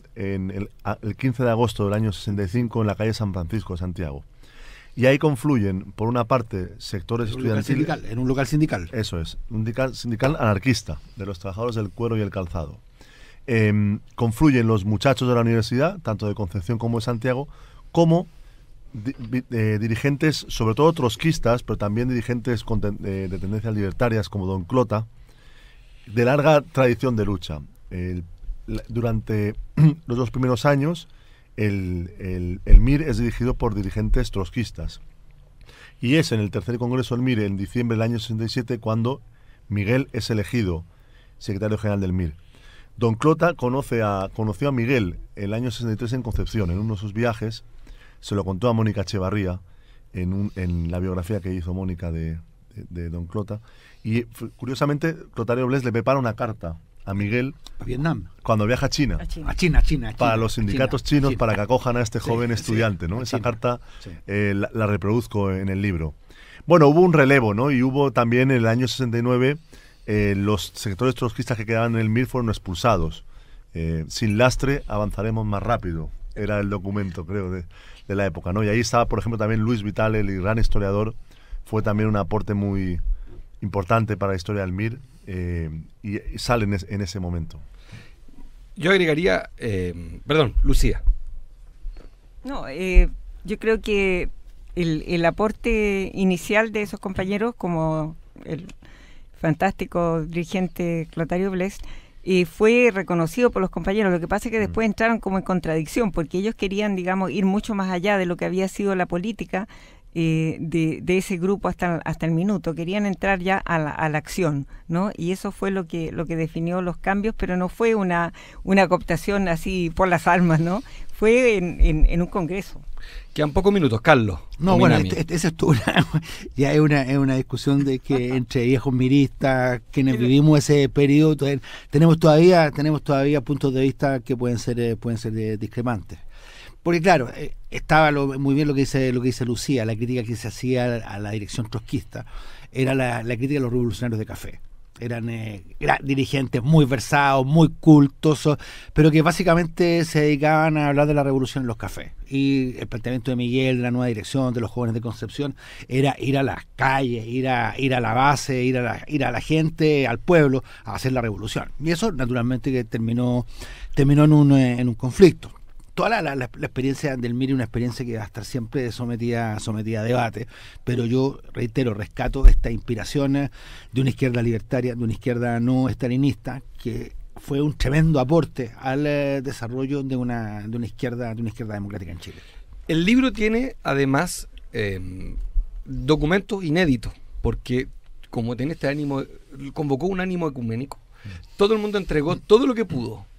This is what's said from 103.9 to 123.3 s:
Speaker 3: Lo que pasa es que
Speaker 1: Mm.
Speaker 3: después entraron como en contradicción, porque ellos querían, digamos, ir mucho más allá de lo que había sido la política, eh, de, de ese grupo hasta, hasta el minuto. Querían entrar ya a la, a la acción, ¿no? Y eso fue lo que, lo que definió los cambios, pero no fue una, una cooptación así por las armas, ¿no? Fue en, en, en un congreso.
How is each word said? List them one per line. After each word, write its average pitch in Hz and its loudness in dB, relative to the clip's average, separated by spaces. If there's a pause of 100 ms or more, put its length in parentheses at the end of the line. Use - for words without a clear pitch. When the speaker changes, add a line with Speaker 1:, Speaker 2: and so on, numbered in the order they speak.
Speaker 3:
Lo 175 2
que 170 -6
pasa 202 -2
es 233 -6
que 226 0
Speaker 1:
Mm. 196 0
Speaker 3:
después 220 0
entraron 220 2
como 190 -2
en 180 -2
contradicción, 165 -2
porque 165 -4
ellos 208 -2
querían, 196 -2
digamos, 185 -2
ir 190 0
mucho 208 0
más 190 -2
allá 185 0
de 185 0
lo 175 -4
que 170 -4
había 185 -2
sido 196 -2
la 180 0
política, 185 -6 (520)
eh, 160 0
de, 160 -2
de 180 2
ese 185 -4
grupo 185 -2
hasta, 175 -2
hasta - -6
el 160 0
minuto. 170 -2
Querían 185 -4
entrar 196 0
ya 190 0
a 170 -2
la, 151 -2
a 156 -2
la 151 -2
acción, 151 -2 (220)
¿no? 175 -2
Y 170 -4
eso 190 -6
fue 196 -4
lo 190 -2
que, 160 -6
lo 165 -6
que 160 -6
definió 165 -4
los 180 -4
cambios, 202 -2
pero 180 -2
no 180 -2
fue 226 2
una, 175 0 (300)
una 190 4
cooptación 180 0
así 170 -2
por 185 2
las 175 2
armas, 175 6
¿no? 175 0 (320)
Fue 233 4
en, 175 -4
en, 156 6
en 170 4
un 175 0
congreso. 185 -6 (520)